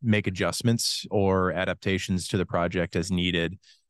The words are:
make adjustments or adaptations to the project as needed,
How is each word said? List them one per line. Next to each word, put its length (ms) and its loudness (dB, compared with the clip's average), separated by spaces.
make 240 2
adjustments 840 0
or 400 2
adaptations 760 -2
to 100 -2
the 100 0
project 500 -2
as 160 -2
needed, 440 0